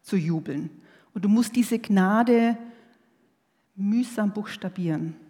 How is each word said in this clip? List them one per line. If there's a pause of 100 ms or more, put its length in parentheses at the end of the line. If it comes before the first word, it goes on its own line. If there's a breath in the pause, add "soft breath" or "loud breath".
zu
jubeln. (420 soft breath)
Und
du
musst
diese
Gnade (1160 loud breath)
mühsam
buchstabieren. (140)